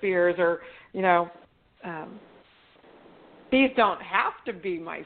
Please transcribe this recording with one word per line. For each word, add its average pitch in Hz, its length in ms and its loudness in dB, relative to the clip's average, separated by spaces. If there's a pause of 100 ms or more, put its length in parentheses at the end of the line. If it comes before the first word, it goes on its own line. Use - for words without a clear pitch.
fears," 175 380 2
or, 170 240 0 (300)
you 190 100 -6
know, 175 280 4 (540)
um, 175 360 -12 (1300)
"These 262 240 4
don't 208 260 2
have - 300 -2 (140)
to 240 60 -8
be 180 260 -6
my 165 280 -12